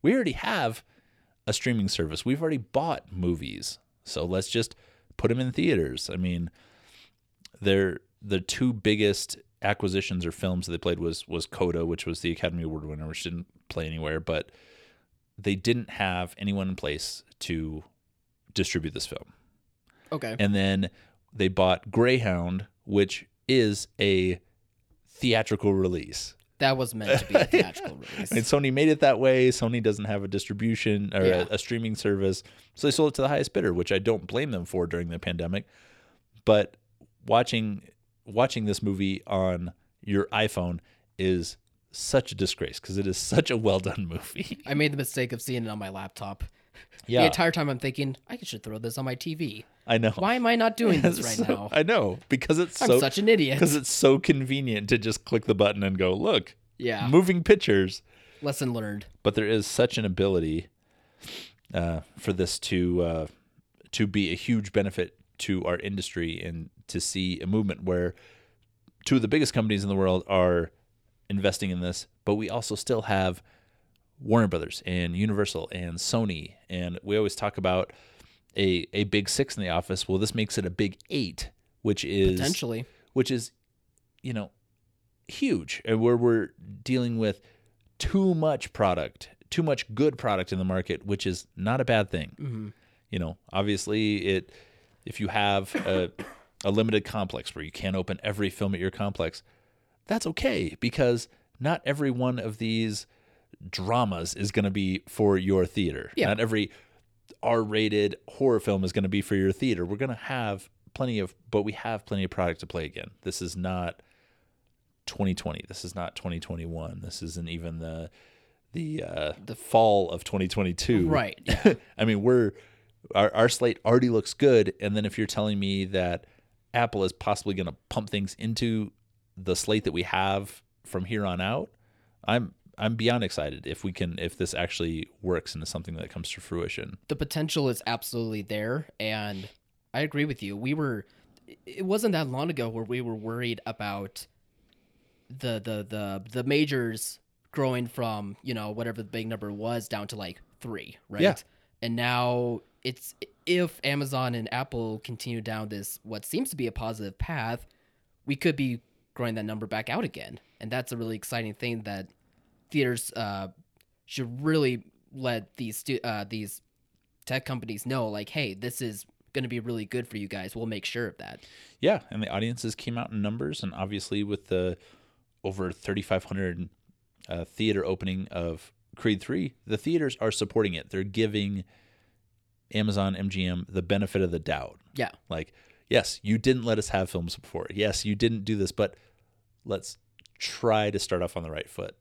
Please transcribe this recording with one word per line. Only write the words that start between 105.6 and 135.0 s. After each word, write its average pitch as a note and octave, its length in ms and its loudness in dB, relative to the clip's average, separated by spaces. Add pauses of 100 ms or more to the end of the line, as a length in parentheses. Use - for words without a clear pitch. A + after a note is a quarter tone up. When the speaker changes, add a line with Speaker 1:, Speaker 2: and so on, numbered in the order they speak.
Speaker 1:
theater. E2 500 -2
Speaker 2:
Yeah. F#3+ 120 2
Speaker 1:
Not A2 120 2
every A2 300 0 (720)
R-rated G#2+ 720 2 (120)
horror B2 320 4
film G2 240 2
is F#2 80 0
gonna G2 160 0
be G2+ 140 0
for - 120 -2
your F#2+ 180 4
theater. G2 320 0
We're G2 120 -4
gonna C3 180 -4
have A2 540 -6 (260)
plenty B2 240 -2
of, F#2+ 160 -2 (160)
but G#2 120 4
we G#2 100 -2
have A2 340 -6
plenty G2 180 -2
of F2+ 60 -2
product F2 300 0
to D#2 60 -12
play E2 180 -6
again. - 260 -12 (120)
This F#2 200 -6
is E2+ 140 -6
not F2+ 460 -4 (1040)
twenty F#2+ 280 0
twenty. D#2+ 340 -6
This - 160 -12
is F2+ 100 -10
not F2+ 220 -8
twenty E2+ 240 -6
twenty-one. E2 600 -8
This F2+ 200 -10
isn't E2 260 -8
even E2 300 -6
the, E2 320 -8 (640)
the, D#3 300 -6
uh, D#2 300 -6 (120)
Speaker 2:
The A2+ 120 -10
Speaker 1:
fall G#2 540 4
of F2 140 -6
twenty F#2 240 0
twenty-two. F#2 600 2
Speaker 2:
Right, A2+ 360 0
yeah. - 300 4 (120)
Speaker 1:
<laughs> - 120 -20
I A2 60 2
mean, G#2+ 180 2
we're, A#2+ 300 6 (640)
our, G2+ 200 6
our A2+ 140 6
slate A#2+ 360 2
already B2 240 6
looks A2+ 260 2
good, A2+ 460 6
and G#2 160 0
then G#2+ 80 0
if G2+ 140 -4
you're A2 80 0
telling G#2+ 340 0
me G2 260 0
that F2+ 380 0 (480)
Apple A#2 320 2
is F#2 80 0
possibly G2+ 420 -2
gonna F2 220 -4 (120)
pump G#2+ 220 -4
things G2+ 280 -2
into A2 540 -2 (440)
the F#2 200 0
slate A2 280 0
that - 80 0
we F2 120 -2
have G2 580 -2 (220)
from F#2 220 -6
here G#2 180 -4
on F2+ 160 -4
out, A2+ 300 -4 (560)
I'm, G#2+ 280 0 (220)
I'm A2 200 0
beyond A2+ 280 2
excited D2 420 -4
if D2+ 180 -8
we F#2 80 -4
can, F2 260 -4
if E2+ 180 -4
this F2+ 180 -2
actually E2+ 560 -2 (120)